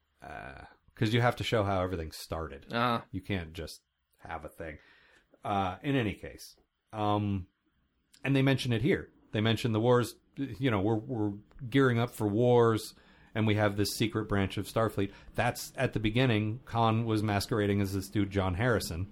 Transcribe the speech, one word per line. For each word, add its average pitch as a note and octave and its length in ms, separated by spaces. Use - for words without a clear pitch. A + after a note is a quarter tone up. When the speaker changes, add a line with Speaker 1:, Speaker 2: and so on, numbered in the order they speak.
Speaker 1:
Uh, C2+ 440
'cause A2 180
you A#2 80
have A#2+ 160
to G#2 60
show A2 200
how G2 200
everything E2+ 280
started. D2+ 600
Speaker 2:
Uh-huh. A#2 300
Speaker 1:
You F#2 100
can't E2+ 320
just D#2+ 280
have D#2+ 160
a D#2 60
thing. D#2 300
Uh, G2 380
in C#3 120
any G#2+ 200
case, - 400
um, G#2 540
and C3+ 120
they C3+ 60
mention C3 320
it A2 80
here. D3+ 280
They A2 80
mention A2+ 320
the G#2+ 60
wars, A#2+ 360
you B2+ 340
know, G#2 100
we're, A2 140
we're A2 380
gearing B2 300
up A#2 160
for A2 120
wars, A2+ 680
and A2+ 100
we G#2+ 100
have G#2 220
this G2+ 180
secret A2 320
branch G2 300
of G2+ 80
Starfleet. G#2 460
That's A#2 400
at B2+ 180
the A#2+ 60
beginning. A2 680
Khan A2+ 400
was A2 160
masquerading G2+ 600
as G2 120
this G2 160
dude, G2 220
John F#2 240
Harrison. G2 560